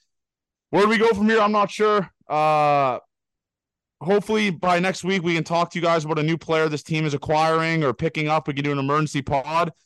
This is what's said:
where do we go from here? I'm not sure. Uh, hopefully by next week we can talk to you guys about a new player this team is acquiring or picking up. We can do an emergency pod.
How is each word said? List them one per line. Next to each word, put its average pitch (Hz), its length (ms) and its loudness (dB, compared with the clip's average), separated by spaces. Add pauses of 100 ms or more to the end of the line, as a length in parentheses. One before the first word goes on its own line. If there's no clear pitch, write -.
(720)
where 185 120 4
do 214 60 2
we 220 80 2
go 226 160 4
from 208 160 0
here? 226 100 4
I'm 208 140 2
not 208 180 0
sure. 208 380 0 (180)
Uh, 147 720 2 (1000)
hopefully 208 480 0
by 175 320 0
next 185 240 -4
week 190 180 -2
we 170 120 0
can 160 100 -2
talk 170 240 -2
to 175 100 -8
you 165 60 -2
guys 170 180 2
about 156 160 -4
a 147 40 0
new 160 140 0
player 160 300 0
this 147 160 -4
team 156 220 -2
is 143 80 -2
acquiring 160 720 0
or 123 80 0
picking 156 340 -4
up. 156 220 -2
We 143 40 -4
can 143 120 -4
do 143 80 -2
an 139 60 -2
emergency 143 420 0
pod. 151 500 -2 (140)